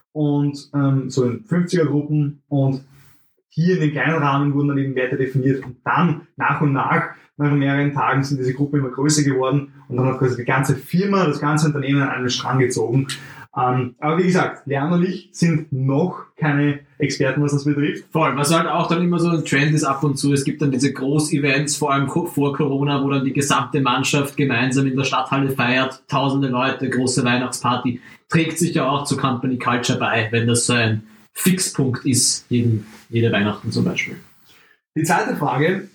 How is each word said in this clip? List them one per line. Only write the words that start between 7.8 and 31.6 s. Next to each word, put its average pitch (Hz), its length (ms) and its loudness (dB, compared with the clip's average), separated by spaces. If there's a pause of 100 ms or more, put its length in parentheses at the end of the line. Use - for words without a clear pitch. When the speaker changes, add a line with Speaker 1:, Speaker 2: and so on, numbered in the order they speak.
Speaker 1:
Tagen 131 300 0
sind 139 160 -2
diese 127 140 0
Gruppen 143 260 0
immer 131 100 -2
größer 147 340 2
geworden 131 500 0 (160)
und 120 80 -6
dann 127 80 2
hat 131 140 0
quasi 123 180 0
die 120 80 -8
ganze 139 300 2
Firma, 196 500 0
das 143 160 0
ganze 151 260 2
Unternehmen 139 340 0
an 131 80 0
einen 123 200 -2
Strang 131 300 -2
gezogen. 131 480 0 (500)
Ähm, 127 420 0
aber 156 180 0
wie 185 60 4
gesagt, 180 440 0
Leander 143 280 0
und 175 80 2
ich - 300 -4
sind 160 380 0
noch 135 520 0 (140)
keine 143 420 0 (180)
Experten, 143 440 0
was 143 100 0
das 143 140 0
betrifft. 147 440 -2
Speaker 2:
Voll, 147 280 0
was 147 160 2
halt 170 140 2
auch 160 200 0
dann 170 140 0
immer 175 180 2
so 170 100 2
ein 160 140 0
Trend 147 300 2
ist 147 100 2
ab 139 220 -2
und 139 120 0
zu, 143 140 2
es 139 140 2
gibt 139 160 -4
dann 143 100 2
diese 131 220 0
Groß-Events, 143 800 0
vor 143 180 0
allem 139 140 2
ko-, 170 180 -2
vor 143 280 0
Corona, 139 500 0
wo 139 60 0
dann 135 160 0
die - 80 -2
gesamte 139 480 0
Mannschaft 135 560 0
gemeinsam 131 500 2
in 131 80 -2
der 135 80 0
Stadthalle 139 460 0
feiert, 127 580 -2
tausende 139 400 0
Leute, 127 420 -2
große 123 360 0
Weihnachtsparty, 123 760 -2 (300)
trägt 165 280 2
sicher 151 320 0
auch 143 140 0
zur - 140 -2
Company 127 400 -2
Culture - 420 0
bei, 117 320 0
wenn 117 160 2
das 117 180 2
so 123 80 2
ein 110 300 0 (300)
Fixpunkt 151 720 0